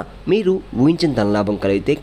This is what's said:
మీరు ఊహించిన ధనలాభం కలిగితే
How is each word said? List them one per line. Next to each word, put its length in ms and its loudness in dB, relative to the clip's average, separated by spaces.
మీరు 220 2
ఊహించిన 300 2
ధనలాభం 340 0
కలిగితే 360 0